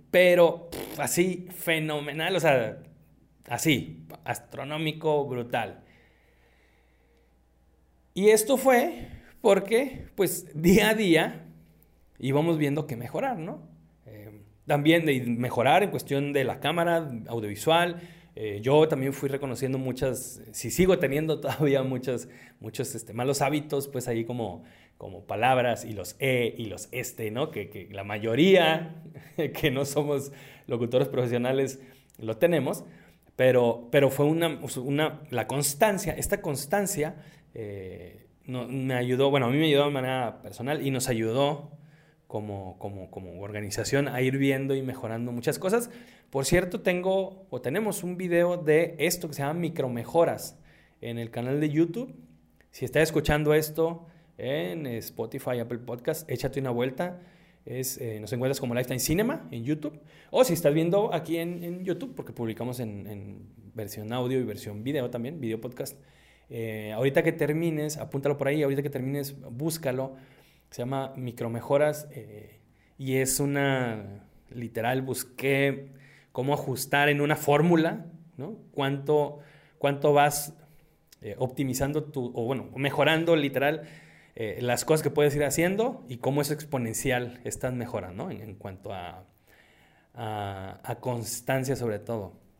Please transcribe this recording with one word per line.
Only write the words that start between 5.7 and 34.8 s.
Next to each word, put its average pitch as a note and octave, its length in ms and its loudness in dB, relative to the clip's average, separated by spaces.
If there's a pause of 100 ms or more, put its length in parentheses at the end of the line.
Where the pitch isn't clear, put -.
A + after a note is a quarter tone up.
Y G3 160 4
esto A3 280 6
fue C4 500 2 (340)
porque, G3+ 720 2
pues, - 380 0
día F#3 360 6
a A3 40 4
día G3 520 4 (760)
íbamos D3 380 2
viendo D3+ 280 0
qué C3+ 100 -8
mejorar, G3 420 -4
¿no? F3+ 300 -10 (380)
Eh, G#2 360 -18 (260)
también D#3 380 6
de C3+ 160 4
mejorar A#2+ 640 4
en G3 80 0
cuestión C#3+ 420 -2
de C#3 100 2
la G#2 160 -2
cámara, E3 500 0 (180)
audiovisual. D#3 760 0 (340)
Eh, G#2 260 -6
yo D3 260 6
también C3+ 260 0
fui C#3 160 -4
reconociendo C3 480 -2
muchas, C3 640 -4 (100)
si - 180 -8
sigo F#3 300 6
teniendo D3 400 0
<laughs> - 20 -12
todavía C3+ 420 2
muchas, B2+ 460 -2 (300)
muchos, A2+ 360 -6
este, - 180 -12
malos C3 280 0
hábitos, C#3+ 460 -2
pues, B2 200 -6
ahí A2+ 180 -2
como, A2+ 380 -6 (340)
como F#2 280 -16
palabras A#2+ 600 2
y A2 80 -10
los F#2+ 260 -10
e B2+ 380 0
y A#2 80 -8
los F#2+ 260 -12
este, A#2+ 400 -6
¿no? D3 200 -4
Que, G2+ 180 -8
que F#2 220 -14
la G2 120 -10
mayoría D#3+ 1000 4 (360)
<laughs> D3+ 220 -2
que F3 120 2
no C#3 140 -2
somos C#3+ 460 -2 (360)
locutores B2 400 2
profesionales B2+ 760 0 (360)
lo A2 200 -4
tenemos, E3+ 460 2 (560)
pero, B2 500 6
pero C#3 200 6
fue C#3+ 160 2
una, D#3+ 340 2 (240)